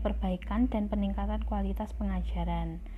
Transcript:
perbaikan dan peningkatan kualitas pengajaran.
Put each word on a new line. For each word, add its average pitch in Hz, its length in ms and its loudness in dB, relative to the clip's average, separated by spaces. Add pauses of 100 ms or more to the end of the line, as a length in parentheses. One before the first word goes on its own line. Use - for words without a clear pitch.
perbaikan 202 640 2
dan 208 240 0
peningkatan 202 560 0
kualitas 202 480 0
pengajaran. 175 880 0 (140)